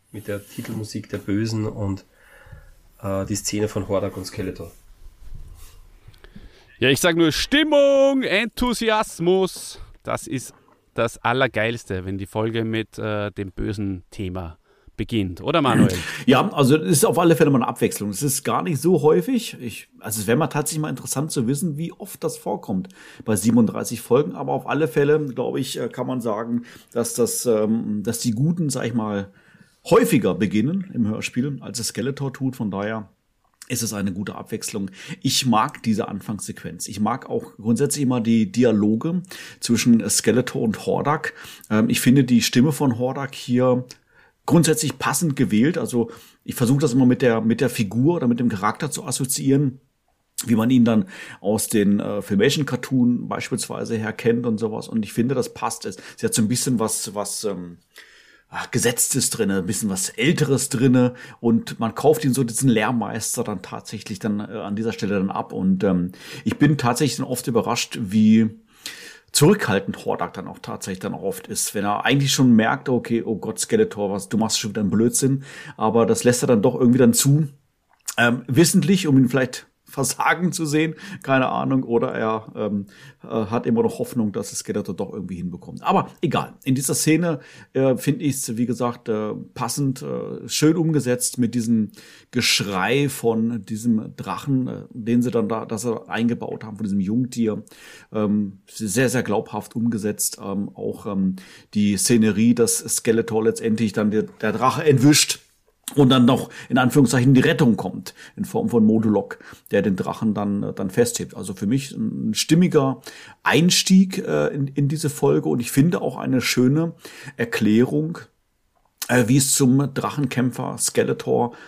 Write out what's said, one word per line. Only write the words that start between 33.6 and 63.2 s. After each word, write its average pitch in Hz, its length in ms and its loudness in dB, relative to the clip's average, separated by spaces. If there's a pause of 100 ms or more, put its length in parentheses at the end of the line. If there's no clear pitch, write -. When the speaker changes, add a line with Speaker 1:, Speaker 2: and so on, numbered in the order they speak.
Speaker 3:
ist 120 140 -4
es 110 100 -6
eine 101 200 -2
gute 95 220 -8
Abwechslung. 101 540 -8 (320)
Ich - 240 0
mag 110 380 2
diese 110 240 0
Anfangssequenz. 95 800 -10
Ich 101 120 -10
mag 113 300 -2
auch 120 280 -6
grundsätzlich 135 440 0
immer 127 180 2
die 110 320 2
Dialoge 117 720 2 (380)
zwischen 113 500 4
Skeletor 120 540 0
und 110 240 -2
Hordak. 98 460 0 (360)
Ähm, 110 200 2
ich 117 120 0
finde 131 220 6
die 120 180 4
Stimme 131 300 4
von 139 260 0
Hordak 131 380 -4
hier 123 500 2 (600)
grundsätzlich 156 520 2
passend 139 380 -2
gewählt. 113 420 2
Also 117 320 -2 (360)
ich - 100 -8
versuche 127 240 2
das 147 140 2
immer 131 120 4
mit 123 160 4
der, 113 200 4
mit 113 180 0
der 127 100 2
Figur 120 460 0
oder 135 140 0
mit 117 100 2
dem 120 80 0
Charakter 107 420 -2
zu - 160 -8
assoziieren, 139 760 -2 (640)
wie 113 100 2
man 113 140 2
ihn 123 160 6
dann 110 240 2 (320)
aus 110 260 -2
den, 101 320 2
äh, 101 220 -4
Filmation 135 440 0
Cartoon 123 640 0
beispielsweise 113 720 -6
her 107 160 -4
kennt 120 320 0
und 113 120 0
sowas. 113 300 -6
Und 113 160 -4
ich 101 80 -8
finde, 123 240 0
das 123 180 -4
passt. - 300 -8
Es, 107 140 -10 (180)
sie - 100 -6
hat - 80 -2
so 120 80 0
ein 107 60 2
bisschen 123 320 0
was, 107 340 -4
was, 101 300 -6
ähm, 90 360 -8 (680)
ah, - 220 -10
Gesetztes 120 600 0
drinne, 98 260 0
ein 90 80 -2
bisschen 107 240 -4
was 92 220 -4
Älteres 135 580 0
drinne 123 460 4 (260)
und 117 400 0
man 113 120 -2
kauft 147 300 2
ihn 135 100 2
so 127 120 0
diesen 127 240 0
Lehrmeister 110 760 0